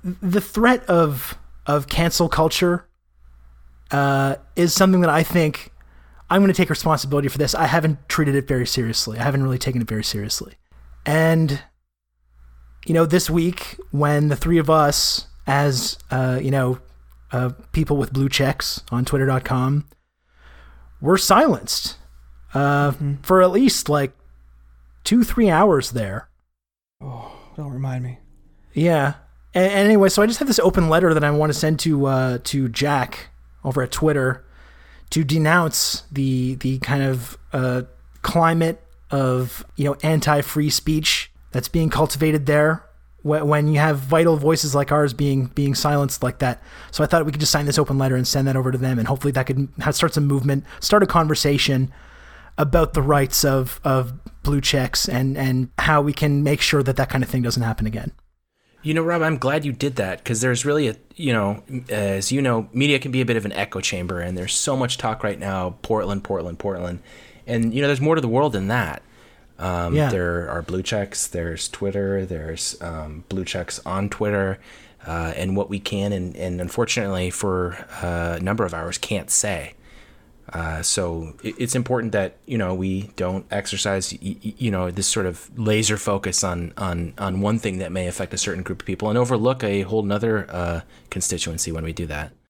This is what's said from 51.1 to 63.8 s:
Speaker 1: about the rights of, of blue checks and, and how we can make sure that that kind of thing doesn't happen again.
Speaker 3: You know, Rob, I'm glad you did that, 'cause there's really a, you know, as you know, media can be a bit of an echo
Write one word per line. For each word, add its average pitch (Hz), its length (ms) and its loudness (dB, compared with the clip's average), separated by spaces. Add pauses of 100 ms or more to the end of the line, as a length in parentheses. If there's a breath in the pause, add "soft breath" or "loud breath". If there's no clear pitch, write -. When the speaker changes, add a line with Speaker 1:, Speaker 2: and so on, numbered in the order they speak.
Speaker 1:
about 151 340 2
the 156 80 2
rights 139 460 2
of, 131 360 0
of 131 300 0 (300)
blue 143 180 0
checks - 480 0
and, 135 300 0
and 131 400 0
how 151 240 2
we 143 100 0
can 143 300 2
make 147 180 0
sure 143 220 2
that 131 140 0
that 131 120 0
kind 131 160 0
of - 60 -6
thing 131 100 0
doesn't 120 220 0
happen 110 240 -2
again. 110 260 -6 (680)
Speaker 3:
You 156 100 -2
know, 165 100 0
Rob, 165 200 0
I'm 156 160 0
glad 143 260 0
you 139 80 -4
did 135 240 -2
that, 95 260 -4
'cause 113 200 -2
there's 127 240 0
really 147 220 2
a, 107 80 -4 (200)
you 143 160 -2
know, 104 300 -2 (260)
as 98 420 -2
you 135 120 0
know, 113 320 0
media 139 240 2
can 131 140 -6
be 127 100 0
a - 20 2
bit 113 140 0
of 104 80 -4
an 98 60 -6
echo 95 280 -6